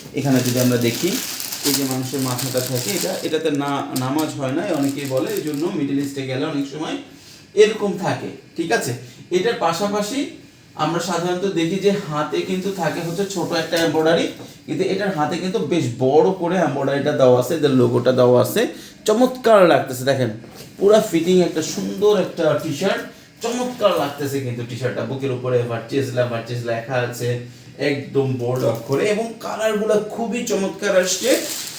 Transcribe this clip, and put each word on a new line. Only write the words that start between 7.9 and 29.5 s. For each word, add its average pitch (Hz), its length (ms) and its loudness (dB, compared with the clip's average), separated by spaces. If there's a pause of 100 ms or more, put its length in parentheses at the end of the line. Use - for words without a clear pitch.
থাকে, 123 300 -4 (300)
ঠিক 165 140 -2
আছে? 135 220 0 (380)
এটার 185 280 2
পাশাপাশি 202 680 -2 (460)
আমরা 160 240 0
সাধারণত 180 460 -2
দেখি 170 300 0
যে 190 160 2
হাতে 151 500 -2
কিন্তু 185 300 -4
থাকে 165 300 -2
হচ্ছে 165 240 -2
ছোট 170 280 -4
একটা 165 240 -2
এমব্রয়ডারি, 165 500 2 (380)
কিন্তু 151 180 -2
এটার 190 340 0
হাতে 151 200 0
কিন্তু 185 220 -2
বেশ 156 240 0 (160)
বড় 151 320 6
করে 170 240 -2
এমব্রয়ডারিটা 139 560 0
দেওয়া 127 280 6
আছে, - 140 0
এদের 135 160 2
লোগোটা 123 420 4
দেওয়া 123 300 6
আছে, 196 260 2 (380)
চমৎকার 220 600 6
লাগতেছে। 135 360 2
দেখেন, 127 260 2 (480)
পুরা 208 240 6
ফিটিং 180 400 4
একটা 160 200 0
সুন্দর 196 580 0
একটা 160 440 0
টি-শার্ট, 170 380 -2 (400)
চমৎকার 226 560 -2
লাগতেছে 143 420 -4
কিন্তু 120 300 -6
টি-শার্টটা। 123 360 -4
বুকের 131 260 -4
উপরে 123 380 0
ভার্চেস 120 440 -4
লা-, 123 140 0
ভার্চেস 117 380 -6
লেখা 117 280 -4
আছে 120 460 -2 (380)
একদম 135 560 0
বোল্ড 123 320 -2
অক্ষরে, 139 440 0
এবং 220 300 -2
কালারগুলো 214 600 0 (100)